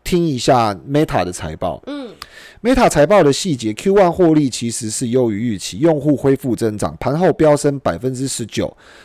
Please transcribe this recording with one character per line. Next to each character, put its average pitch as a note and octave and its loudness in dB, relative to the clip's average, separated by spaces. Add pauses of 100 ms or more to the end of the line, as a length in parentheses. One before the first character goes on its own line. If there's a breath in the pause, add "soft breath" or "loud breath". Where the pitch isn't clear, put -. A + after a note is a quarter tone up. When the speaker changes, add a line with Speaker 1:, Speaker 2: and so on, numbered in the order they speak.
Speaker 1:
听 E3+ 0
一 C#3 -4
下 A2+ 2 (120)
Meta C#3 0
的 F2 -6
财 E2 -12
报。 F2 -8
Speaker 2:
嗯。 C4+ -12 (520 loud breath)
Speaker 1:
Meta A#3+ 2
财 D3+ 4
报 G3 6
的 C#3+ 6
细 D3+ -2
节 A2 -6
，Q G3 0
one F#3+ 6
获 E3 4
利 D3 2
其 A#2 -6
实 A2 -8
是 B2 -6
优 A#2+ 2
于 G#2+ -4
预 G#2 -4
期， F2 -10
用 D#3 2
户 D3 0
恢 C#3 2
复 B2 -4
增 G#2+ -2
长， E2 -6
盘 C#3 -2
后 F3 2
飙 D3+ 4
升 C#3 -2
百 F2 -4
分 B2+ -6
之 C3 -6
十 A#2 -8
九。 G2+ -6 (280 soft breath)